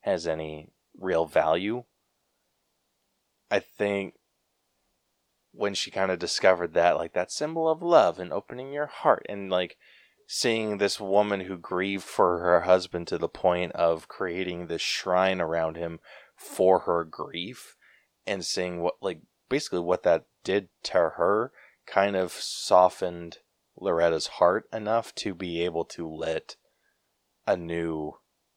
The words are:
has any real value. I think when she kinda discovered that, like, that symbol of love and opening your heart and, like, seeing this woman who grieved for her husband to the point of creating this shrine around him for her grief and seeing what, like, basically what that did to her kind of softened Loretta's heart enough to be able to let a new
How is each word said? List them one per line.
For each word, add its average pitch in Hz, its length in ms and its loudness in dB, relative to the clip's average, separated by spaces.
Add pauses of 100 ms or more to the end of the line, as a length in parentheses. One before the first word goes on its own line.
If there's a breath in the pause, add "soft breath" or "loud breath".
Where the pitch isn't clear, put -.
has 85 260 -2
any 78 420 -6 (260)
real 87 300 0
value. 90 580 0 (1700)
I 101 100 2
think 101 540 -4 (1400)
when 101 220 -2
she - 160 -6
kinda 95 280 0
discovered 87 560 2
that, 85 240 4
like, 85 160 -6
that 90 180 -4
symbol 160 380 -2
of 160 120 -2
love 120 380 4
and 87 140 -8
opening 127 400 -8
your 147 140 -4
heart - 420 2
and, 98 200 -8
like, 90 280 -2 (500 soft breath)
seeing 110 500 -2
this 101 220 0
woman 101 420 2
who 92 160 -8
grieved 95 460 -4
for 90 360 2
her 87 220 6
husband 90 460 2
to 87 100 -2
the 82 120 -2
point 90 440 0
of 85 340 0
creating 90 600 -6
this 82 140 -4
shrine 92 580 0
around 82 380 -2
him 82 220 -8 (360 loud breath)
for 92 440 4
her 85 260 0
grief 85 680 -12 (520 soft breath)
and 98 160 -4
seeing 90 380 -4
what, 87 200 -2
like, 90 200 -6 (280)
basically 127 300 -4
what 87 240 0
that 82 220 2 (180)
did 95 240 -2 (160)
to - 100 -6
her 92 580 0 (340 soft breath)
kind 101 300 2
of 92 180 -2
softened 87 1040 2 (400)
Loretta's 85 500 0
heart 92 460 2
enough 113 420 -2
to 98 180 -6
be 85 300 -6
able 82 220 -2
to 82 240 -10
let 80 480 -6 (880)
a 101 80 2
new 82 580 -4 (440)